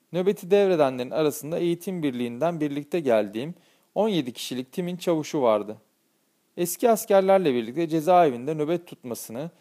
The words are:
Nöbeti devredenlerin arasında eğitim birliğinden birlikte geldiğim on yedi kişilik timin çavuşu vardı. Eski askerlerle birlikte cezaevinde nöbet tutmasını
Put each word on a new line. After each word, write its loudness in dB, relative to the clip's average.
Nöbeti -2
devredenlerin 2
arasında -2
eğitim -4
birliğinden -2
birlikte -4
geldiğim 0
on 0
yedi -2
kişilik -8
timin -6
çavuşu -2
vardı. 2
Eski 0
askerlerle 4
birlikte -4
cezaevinde 4
nöbet -4
tutmasını -10